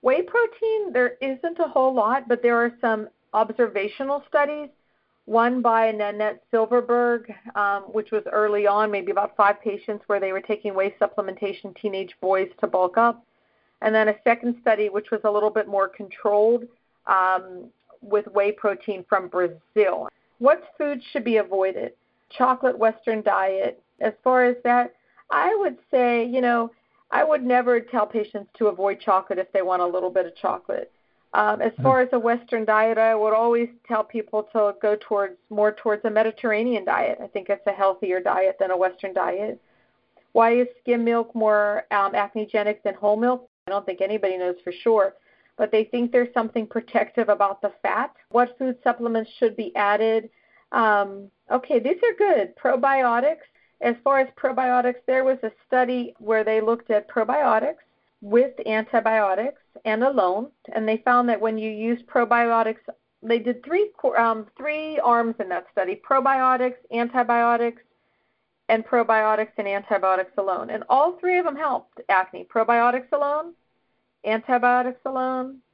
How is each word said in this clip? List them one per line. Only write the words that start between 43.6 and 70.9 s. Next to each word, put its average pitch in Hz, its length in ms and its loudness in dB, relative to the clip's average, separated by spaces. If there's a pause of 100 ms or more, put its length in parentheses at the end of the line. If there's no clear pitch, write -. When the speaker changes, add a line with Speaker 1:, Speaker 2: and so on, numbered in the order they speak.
Speaker 1:
I 185 60 -6
don't 196 120 -2
think 185 160 -6
anybody 196 380 -2
knows 180 260 -4
for 180 80 -8
sure, 202 420 2 (440)
but 214 120 0
they 220 140 2
think 240 280 -4
there's 247 200 2
something 226 340 -2
protective 226 600 -4
about 196 320 0
the 196 120 -4 (100)
fat. 185 320 -4 (160)
What 247 280 2
food 254 240 -4
supplements 233 560 -2
should 220 160 2
be 208 220 -8
added? 220 540 0 (420)
Um, 202 580 0 (200)
okay, 254 280 0
these 285 240 0
are 466 140 2
good. 311 400 2
Probiotics. 262 880 0 (380)
As 240 200 0
far 269 180 4
as 262 160 0
probiotics, 247 720 0
there 262 180 0
was 262 180 0
a 220 80 -6 (160)
study 254 520 0
where 220 260 0
they 220 160 2
looked 226 300 -2
at 208 200 0
probiotics 247 720 0 (400)
with 240 320 2 (120)
antibiotics 220 920 0 (240)
and 220 180 0
alone, 233 480 0 (220)
and 220 160 -4
they 220 100 0
found 247 300 2
that 220 120 0
when 220 180 -2
you 220 120 -6
use 226 360 -4
probiotics, 233 720 0 (440)
they 233 160 0
did 240 260 -4
three 381 340 0
qu-, - 160 -2
um, 226 320 0 (100)
three 302 440 -6
arms 233 400 2
in 196 100 -6
that 175 220 -6
study: 190 360 -4
probiotics, 254 680 2 (140)
antibiotics, 233 920 0 (840)
and 226 180 0
probiotics 220 720 2
and 202 100 -4
antibiotics 190 720 0
alone. 190 320 -4
And 220 180 -8
all 330 300 2